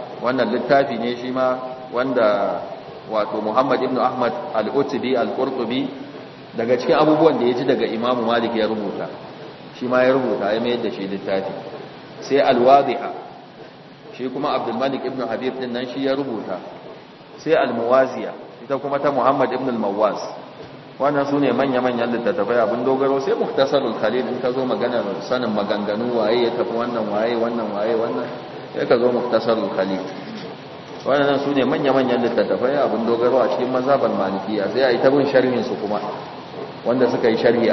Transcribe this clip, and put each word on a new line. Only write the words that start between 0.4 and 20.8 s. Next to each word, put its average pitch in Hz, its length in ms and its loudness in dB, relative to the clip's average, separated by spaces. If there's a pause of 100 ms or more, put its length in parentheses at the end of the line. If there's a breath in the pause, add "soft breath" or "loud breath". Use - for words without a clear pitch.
littafi 123 420 2
ne 120 200 -2
shi 127 140 -8
ma 127 280 0 (320)
wanda 107 720 2 (500)
wato 107 300 -2
Muhammad 120 420 2
ibn 131 160 0
Ahmad 123 320 2 (240)
al-Utubi 127 600 0
al-Qurtubi, 123 760 -2 (640)
daga 117 240 2
cikin 139 160 2
abubuwan 151 440 6
da 120 60 2
ya 123 80 4
ji 123 120 -2
daga 117 200 2
Imam 117 400 0
Malik 117 300 0
ya 107 120 2
rubuta. 101 420 -4 (680)
Shi 127 100 -8
ma 127 180 4
ya 131 120 6
rubuta, 104 400 0
ya 117 80 0
mayar 120 160 0
da 110 120 -2
shi 98 200 -8
littafi. 98 400 -2 (720)
Sai 139 160 2
al-Wadi'a, 127 720 4 (1040)
shi 127 160 -6
kuma 135 240 -2
Abdul 120 240 -2
Malik 131 240 -2
ibn 123 240 -6
Habib 120 320 -4
din 123 160 -4
nan 127 160 -2
shi 135 160 -4
ya 135 80 2
rubuta. 107 400 -4 (800)
Sai - 160 -4
al-Muwaziya, 120 800 2 (320)
ita 135 160 -4
kuma 139 200 -4
ta 143 120 0
Muhammad 131 400 2
ibn 131 160 -2
al-Mawaz. 104 720 0 (600)